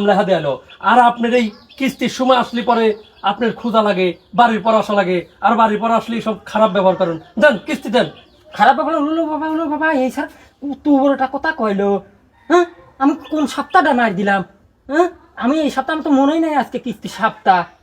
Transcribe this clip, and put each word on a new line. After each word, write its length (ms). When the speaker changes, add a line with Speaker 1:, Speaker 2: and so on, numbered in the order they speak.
Speaker 1:
লেখা 200
দেয়ালো। 240
আর 180
আপনার 360
এই 120
কিস্তির 400
সময় 180
আসলে 260
পরে 220
আপনার 300
ক্ষুধা 300
লাগে, 240
বাড়ির 260
পর 140
আসা 260
লাগে, 180
আর 160
বাড়ির 260
পর 80
আসলে 300
সব 240
খারাপ 260
ব্যবহার 260
করেন। 220
দেন, 120
কিস্তি 220
দেন। 180
Speaker 2:
খারাপ 240
ব্যবহার 240
হলো 260
বাবা, 260
হলো 140
বাবা, 260
এই 180
স্যার 180
কত 240
বড় 100
একটা 200
কথা 180
কইলো। 300
হ্যাঁ, 160
আমি 160
কোন 160
সপ্তাহটা 460
মার 280
দিলাম? 200
হ্যাঁ, 200
আমি 240
এই 100
সপ্তাহ, 240
আমার 100
তো 60
মনেই 300
নাই 140
আজকে 240
কিস্তি 300
সপ্তাহ। 560